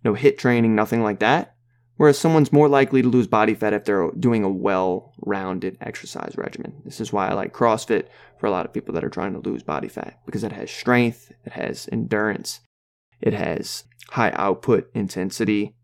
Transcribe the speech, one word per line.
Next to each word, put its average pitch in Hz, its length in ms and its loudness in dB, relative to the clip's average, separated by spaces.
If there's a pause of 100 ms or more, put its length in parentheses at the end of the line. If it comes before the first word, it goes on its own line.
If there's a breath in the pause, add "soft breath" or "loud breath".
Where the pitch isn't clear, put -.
no 110 120 2
hit 135 240 4
training, 117 360 4
nothing 110 280 0
like 104 180 -2
that. 127 360 0 (400)
Whereas 147 220 6
someone's 160 320 4
more 147 160 8
likely 135 360 4
to 123 60 4
lose 120 180 4
body 110 280 2
fat 104 200 0
if 104 100 -4
they're 98 340 2
doing 113 240 2
a 98 60 0
well-rounded 95 1300 -2
exercise - 520 -12
regimen. - 480 -10
This - 160 -16
is 107 140 -8
why 98 160 0
I 101 60 -2
like - 180 -6
CrossFit 110 540 0 (320 soft breath)
for - 80 -4
a 104 40 2
lot 90 140 -2
of - 80 -12
people - 220 -8
that 85 100 -4
are - 60 -4
trying 95 240 -6
to - 160 -8
lose - 120 -8
body - 260 -6
fat, - 360 -12
because - 180 -6
it 220 100 -6
has - 180 -12
strength, 120 600 0 (140)
it - 80 -16
has - 400 -10
endurance, 107 680 -4 (600)
it - 140 0
has - 500 -6 (280)
high 113 200 0
output - 600 0
intensity 104 880 -2